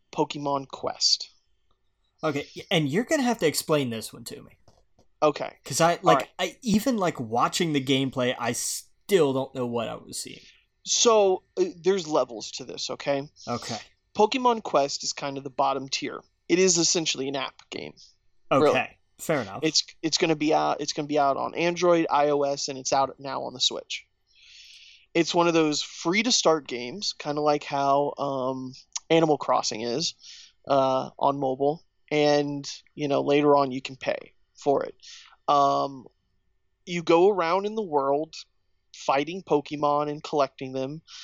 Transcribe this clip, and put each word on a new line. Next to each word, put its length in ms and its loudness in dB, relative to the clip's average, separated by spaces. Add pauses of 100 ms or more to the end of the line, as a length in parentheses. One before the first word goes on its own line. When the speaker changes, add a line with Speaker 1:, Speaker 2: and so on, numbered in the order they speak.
(120)
Speaker 1:
Pokemon 560 -4
Quest. 640 -4 (920)
Speaker 2:
Okay, 220 -4 (100)
y-, 140 -12
and 180 2
you're 160 0
gonna 180 0
have 160 0
to 80 0
explain 440 0
this 220 -10
one 120 -18
to 180 -16
me. 100 -20 (720)
Speaker 1:
Okay. 300 0 (120)
Speaker 2:
'Cause 160 -4
I, 140 4
Speaker 1:
All 80 -6
Speaker 2:
like, 160 6
Speaker 1:
right. 200 -4
Speaker 2:
I, 240 -6
even, 340 2
like, 240 -2
watching 520 0
the 120 0
gameplay, 540 0
I 140 -4
still 800 0
don't 220 -4
know 120 -4
what 220 -4
I 60 -8
was 240 -14
seeing. 220 -14 (440)
Speaker 1:
So, 600 4 (120)
uh, 80 0 (120)
there's 320 0
levels 440 -2
to 120 -12
this, 260 -10
okay? 380 -4 (180)
Speaker 2:
Okay. 320 -8 (360)
Speaker 1:
Pokemon 500 0
Quest 400 0
is 80 -4
kind 260 -8
of 60 -12
the 60 -12
bottom 380 -2
tier. 320 -6 (280)
It 100 4
is 200 4
essentially 500 -2
an 80 -6
app 180 -8 (160)
game. 240 -12 (560)
Speaker 2:
Okay. 120 4
Speaker 1:
Really. 360 2 (200)
Speaker 2:
Fair 240 -2
enough. 200 -10
Speaker 1:
It's, 220 0 (180)
it's 160 -2
gonna 180 2
be 160 0
out, 280 0
it's 120 -6
gonna 160 -6
be 100 0
out 180 2
on 180 -6
Android, 560 2
I 200 4
O 120 2
S, 260 -4
and 100 -10
it's 140 -4
out 260 0
now 260 -8
on 100 -10
the 60 -14
Switch. 460 -4 (1080)
It's 200 2
one 120 4
of 80 2
those 280 2
free 420 -2
to 80 2
start 340 2
games, 460 -8
kinda 280 -6
like 220 2
how, 560 2
um, 560 -4 (340)
Animal 300 4
Crossing 440 -2
is, 320 -4 (520)
uh, 520 2
on 200 2
mobile. 460 -2 (260)
And, 580 2 (260)
you 140 -6
know, 120 2
later 340 4
on 160 4
you 100 -6
can 160 -12
pay 360 -6 (220)
for 300 0
it. 100 -10 (540)
Um, 580 2 (800)
you 160 -4
go 260 6
around 380 0
in 80 -6
the 80 -6
world 520 -2 (600)
fighting 480 -2
Pokemon 680 0
and 120 -8
collecting 500 -2
them. 300 -6 (220)